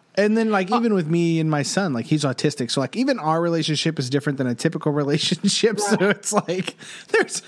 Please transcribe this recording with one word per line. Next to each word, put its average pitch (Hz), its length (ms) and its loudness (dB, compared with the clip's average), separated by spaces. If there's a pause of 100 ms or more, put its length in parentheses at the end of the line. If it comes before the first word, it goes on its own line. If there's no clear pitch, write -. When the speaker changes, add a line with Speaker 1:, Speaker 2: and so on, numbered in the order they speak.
(140)
Speaker 1:
And 208 220 2
then, 226 140 2
like, 190 220 0
Speaker 2:
Uh, 247 40 2
Speaker 1:
even 233 180 2
with 170 140 0
me 170 320 2
and 160 100 2
my 147 120 2
son, 185 300 0
like, 117 140 -4
he's 156 180 2
autistic, 151 460 -2
so, - 100 -2
like, 131 160 -4
even 254 220 0
our 160 240 0
relationship 160 560 0
is 131 100 -4
different 139 300 0
than 135 80 0
a 123 80 0
typical 156 380 -2
<laughs> 147 100 0
relationship, 180 800 0
so - 160 0
Speaker 2:
Right. 196 200 2
Speaker 1:
it's - 160 -6
like, 185 440 -4 (320)
there's, - 400 0